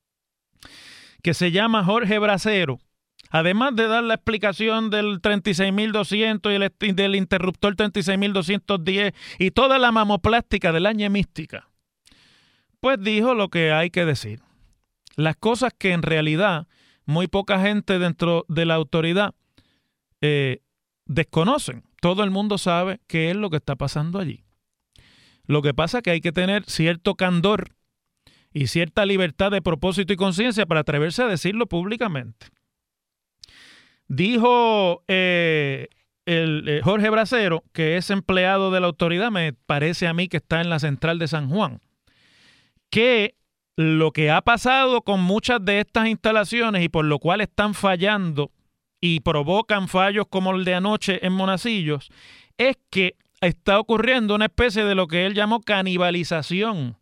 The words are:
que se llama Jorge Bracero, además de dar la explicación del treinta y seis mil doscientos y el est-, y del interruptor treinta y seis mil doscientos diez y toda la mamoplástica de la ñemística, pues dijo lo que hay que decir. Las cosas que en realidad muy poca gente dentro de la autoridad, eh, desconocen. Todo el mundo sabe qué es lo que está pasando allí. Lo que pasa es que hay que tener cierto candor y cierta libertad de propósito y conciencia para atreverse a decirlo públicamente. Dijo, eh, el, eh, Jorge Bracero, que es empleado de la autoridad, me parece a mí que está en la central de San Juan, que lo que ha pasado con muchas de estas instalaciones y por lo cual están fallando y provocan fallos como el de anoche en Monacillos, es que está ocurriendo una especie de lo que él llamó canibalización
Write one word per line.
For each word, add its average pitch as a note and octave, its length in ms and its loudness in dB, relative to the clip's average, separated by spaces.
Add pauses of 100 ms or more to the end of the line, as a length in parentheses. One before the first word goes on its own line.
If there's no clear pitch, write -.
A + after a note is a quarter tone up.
(1200)
que E3+ 120 0
se F3 180 0
llama G#3+ 320 2
Jorge G#3+ 340 0
Bracero, G3+ 640 0 (500)
además G#3 460 2
de A3+ 100 2
dar A3+ 160 0
la A3+ 120 0
explicación A3 760 -2
del G#3 300 -2
treinta G#3 300 0
y F#3 40 2
seis F#3+ 180 2
mil G#3+ 200 0
doscientos G#3+ 580 0
y G3+ 60 2
el G3 80 2
est-, - 180 -4
y G#3 100 0
del G3 220 2
interruptor F#3+ 640 0
treinta G#3 240 0
y - 20 -2
seis F#3+ 160 0
mil G3+ 140 0
doscientos G3 500 -2
diez F#3+ 320 -2 (240)
y F#3 140 0
toda C4+ 260 4
la B3 140 4
mamoplástica G#3+ 800 0
de D#3+ 80 0
la G3+ 120 0
ñemística, G3+ 760 -4 (1120)
pues C4 200 0
dijo G#3+ 340 2
lo G3+ 160 0
que E3 200 2
hay E3 200 2
que F3 140 0
decir. A#2 360 -4 (760)
Las D#3 200 0
cosas A#3 360 0
que F#3+ 200 -2
en E3+ 100 0
realidad D#3+ 640 0 (400)
muy E3 220 -2
poca G3 320 0
gente G3+ 380 0
dentro E3+ 500 0
de E3 180 0
la E3 80 2
autoridad, E3 600 -2 (840)
eh, C#3+ 400 0 (460)
desconocen. D#3+ 800 -2 (160)
Todo F#3+ 240 2
el G3 60 -2
mundo G3+ 280 -2
sabe F3+ 480 -2
qué E3 240 -2
es F#3 60 -2
lo G#3 120 -4
que D3+ 80 -4
está C#3+ 200 -4
pasando D#3+ 420 -4
allí. D3 260 -8 (1000)
Lo D3 160 2
que C#3+ 100 2
pasa E3 260 0
es A#3 40 -4
que F3+ 80 -2
hay E3+ 100 0
que E3+ 120 -2
tener F#3 320 0
cierto E3+ 500 0
candor F#3 600 0 (760)
y C#3 160 -2
cierta F3 360 0
libertad F#3+ 460 0
de G3 120 -2
propósito F3 500 -2
y G3 40 0
conciencia G3 500 0
para E3 140 2
atreverse D3+ 420 -2
a B3 60 2
decirlo G3+ 380 -2
públicamente. F3 800 -6 (1600)
Dijo, G#3+ 1000 2
eh, E3 800 0 (380)
el, D#3+ 420 -2
eh, D3 140 -2
Jorge G#3 280 2
Bracero, G#3+ 640 0
que D#3+ 240 0
es F3+ 140 -4
empleado F#3+ 600 0
de F#3 100 0
la F3+ 60 0
autoridad, F3 440 -2
me E3 220 -2
parece D#3+ 540 -2
a E3 80 0
mí F3+ 140 -2
que E3+ 100 -2
está D#3+ 220 -2
en E3+ 100 -2
la D#3+ 80 0
central D#3+ 400 -2
de D#3+ 100 -2
San D3 200 -4
Juan, D3+ 320 -2 (1080)
que A3+ 440 2 (420)
lo D#3+ 360 2
que D3+ 180 0
ha E3+ 100 4
pasado B3 640 2
con G3 180 0
muchas G3+ 440 0
de G3+ 160 2
estas A3 260 0
instalaciones A3 800 0
y E3 40 0
por D#3 160 0
lo D3 140 0
cual F3+ 220 0
están G#3 340 -2
fallando F#3 800 0 (480)
y E3+ 180 0
provocan F3 720 0
fallos G3 420 0
como F#3+ 220 0
el F#3 120 -2
de F3+ 120 0
anoche F#3+ 500 -2
en F#3 60 0
Monacillos, F#3+ 760 -2 (480)
es B3+ 220 0 (100)
que F#3 280 -2 (240)
está F#3 400 2
ocurriendo A3 560 0
una G#3+ 80 2
especie A3 400 0
de G3+ 100 2
lo F#3 140 0
que F3 180 -2
él G3+ 80 -4
llamó G#3 260 0
canibalización F3 1400 -2